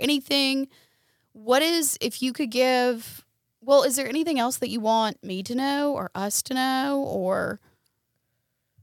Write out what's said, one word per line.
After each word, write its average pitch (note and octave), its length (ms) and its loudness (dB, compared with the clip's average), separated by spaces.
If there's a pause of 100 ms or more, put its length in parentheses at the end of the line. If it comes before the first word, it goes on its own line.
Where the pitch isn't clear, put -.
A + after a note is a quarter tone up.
anything, C4+ 640 0 (640)
what A#3+ 300 2
is, E4 400 2
if - 180 -4
you B3+ 140 -2
could C4+ 160 -4
give, B3 760 0 (380)
well, C4+ 220 6
is C4 120 0
there C4+ 120 -4
anything D4+ 300 0
else A#3+ 200 0
that B3 100 -2
you A3 120 -4
want A3 440 0
me F#3+ 200 -6
to A#3+ 100 -8
know C#4 400 0
or F#3 200 -6
us G3+ 280 -4
to - 100 -8
know, C4 560 0
or? F#3+ 500 -2 (1200)